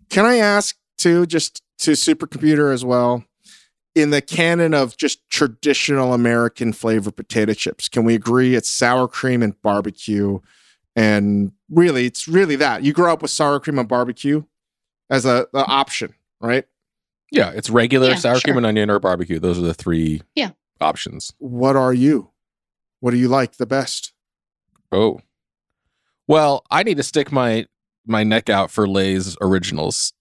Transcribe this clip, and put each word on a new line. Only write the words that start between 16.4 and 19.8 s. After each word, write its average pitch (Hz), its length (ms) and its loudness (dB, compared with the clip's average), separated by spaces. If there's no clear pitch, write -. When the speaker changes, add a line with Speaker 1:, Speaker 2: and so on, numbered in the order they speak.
Speaker 1:
right? 120 240 -2
Speaker 2:
Yeah, 101 200 2
it's 110 200 -8
regular 127 380 4
Speaker 3:
Yeah, 127 60 2
Speaker 2:
sour 123 200 0
Speaker 3:
sure. 123 60 0
Speaker 2:
cream 139 160 0
and 117 100 2
onion 107 240 0
or 101 80 2
barbecue. 90 400 -2
Those 87 180 0
are 87 60 -2
the 82 100 0
three 80 480 -2